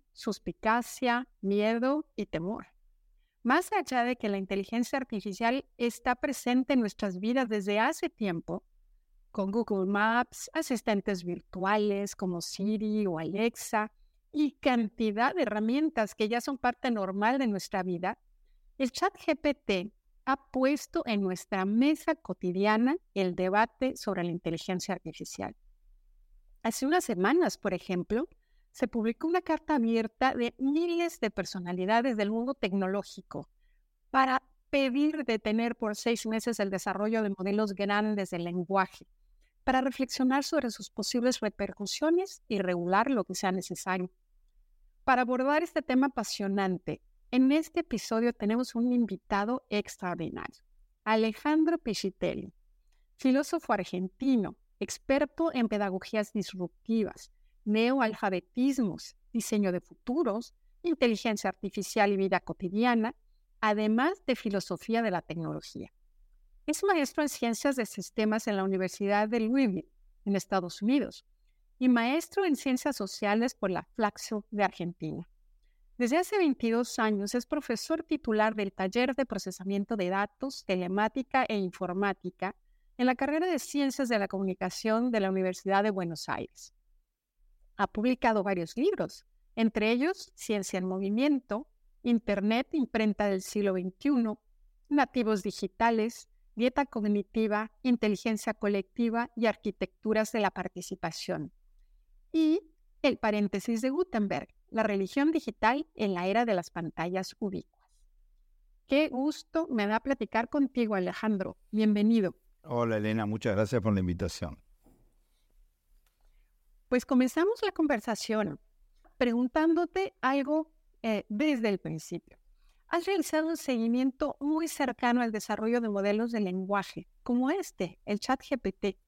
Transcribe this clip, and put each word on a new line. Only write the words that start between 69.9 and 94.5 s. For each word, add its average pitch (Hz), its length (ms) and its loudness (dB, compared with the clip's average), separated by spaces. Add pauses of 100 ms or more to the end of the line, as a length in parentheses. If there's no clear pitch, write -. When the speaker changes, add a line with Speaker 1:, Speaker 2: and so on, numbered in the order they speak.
Speaker 1:
en 196 140 2
Estados 180 440 -2
Unidos, 240 440 0 (520)
y 254 120 4
maestro 254 560 2
en 311 100 2
ciencias 254 400 -2
sociales 214 580 0
por 196 160 -2
la 175 140 -2 (120)
Flaxo 208 540 -2
de 208 140 0
Argentina. 170 640 -4 (680)
Desde 247 200 2
hace 370 200 0
veintidós 247 640 2
años 214 360 0
es 240 100 -2
profesor 294 580 -4
titular 220 520 0
del 202 160 -2
Taller 240 420 0
de 269 120 0
Procesamiento 196 720 -4
de 185 100 0
Datos, 202 560 -4
Telemática 202 800 0
e 220 140 0
Informática 185 960 -4 (420)
en 247 100 4
la 254 80 4
carrera 294 300 0
de 339 140 0
Ciencias 277 480 -2
de 226 100 2
la 202 120 0
Comunicación 196 800 -2
de 220 80 2
la 190 100 2
Universidad 190 540 2
de 214 80 2
Buenos 175 380 -6
Aires. - 440 -8 (1040)
Ha 202 120 0
publicado 226 540 2
varios 180 360 -2
libros, 294 480 -2 (320)
entre 220 340 2
ellos 277 420 0
Ciencia 196 460 -4
en 180 60 -4
Movimiento, 214 800 0 (360)
Internet, 220 680 2
Imprenta 220 540 0
del 190 160 0
Siglo 202 320 0
veintiuno, 214 640 -2 (480)